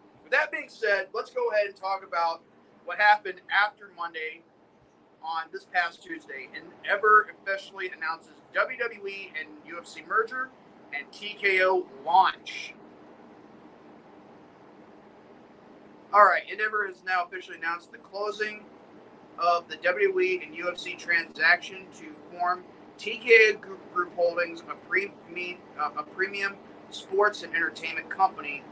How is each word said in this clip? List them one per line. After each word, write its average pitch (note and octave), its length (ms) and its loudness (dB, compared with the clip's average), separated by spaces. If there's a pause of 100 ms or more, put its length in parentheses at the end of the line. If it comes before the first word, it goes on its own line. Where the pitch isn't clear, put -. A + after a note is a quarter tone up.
(220)
with - 80 -16
that D4+ 220 2
being D4 160 -8
said, G#3 440 -2
let's A#3 180 -6
go A#3+ 200 -2
ahead G#3 160 2
and G3 80 -10
talk F#3+ 320 -6
about E3+ 360 -2 (420)
what F3 140 -8
happened G#3 420 4 (100)
after G3+ 460 0
Monday E3 460 -10 (760)
on D#3+ 320 -6
this F#3+ 200 -12
past E3+ 320 -2
Tuesday. C#3+ 500 -14
And D#3 120 -16 (180)
Endeavor G#3 480 6 (100)
officially G3 540 -6
announces E3 380 -8 (200)
W A#3+ 240 -2
W A3+ 300 -6
E G3 280 -12
and D#3 120 -10 (180)
U E3 140 -14
F - 80 -16
C D#3 200 -16
merger A3+ 420 -2 (460)
and C#3+ 140 -12
T G#3 260 -12
K F#3+ 280 2
O F#3 200 4 (200)
launch. - 680 2 (3500)
All G#3 100 12
right, E3 240 6
Endeavor G#3 380 -2
has F#3 180 -12
now F#3 200 0
officially F3+ 320 -14
announced E3+ 340 -8
the D3+ 80 -20
closing G#3+ 680 -8 (720)
of E3+ 300 2
the D#3 80 -12
W F3+ 320 2
W F#3 120 0
E F3+ 240 0
and D3+ 100 -16
U F3 160 -6
F F3 80 -6
C F3+ 160 -10
transaction E3+ 920 0 (120)
to D#3 80 -18 (300)
form F3 280 -2 (340)
T A3+ 200 -8
K A3+ 340 8
O G3+ 60 -4
Gr-, F#3+ 160 -14 (180)
Group - 240 -4
Holdings, E3+ 540 0
a C#3+ 40 -8 (140)
pre-, F#3+ 240 -2 (180)
me-, F3+ 280 -10 (200)
uh, D3 200 -2
a D3+ 40 -4
premium G3 540 -6 (340)
sports G3 520 0
and E3 120 -8
entertainment D#3+ 540 -4
company. D3+ 640 -2